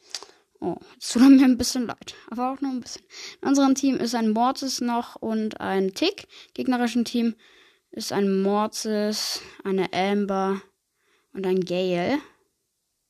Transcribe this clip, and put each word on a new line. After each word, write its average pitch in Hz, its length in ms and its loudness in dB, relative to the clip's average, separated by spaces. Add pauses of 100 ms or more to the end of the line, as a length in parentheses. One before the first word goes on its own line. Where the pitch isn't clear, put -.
(600)
Oh, 180 160 -6 (220)
es - 120 -10
tut 247 180 8
mir 269 160 10
ein 254 140 4
bisschen 240 280 -4
leid, - 280 -12 (160)
aber 247 220 -6
auch 269 100 -14
nur 277 80 -2
ein 254 100 -6
bisschen. - 240 -16 (380)
In - 60 -2
unserem 277 260 6
Team 269 240 0
ist 233 160 -2
ein 226 160 0
Mortis 254 500 -2
noch 240 360 -4
und 220 440 -4
ein 190 320 -2
Tick. - 300 -2
Im - 320 -20
gegnerischen 247 500 0
Team 233 320 -2 (540)
ist - 240 -10
ein 196 260 2
Mortis, 214 1000 -2 (200)
eine 190 300 -2
Amber 196 720 -2 (720)
und 190 120 -6
ein 185 140 2
Gale. 180 580 -2 (920)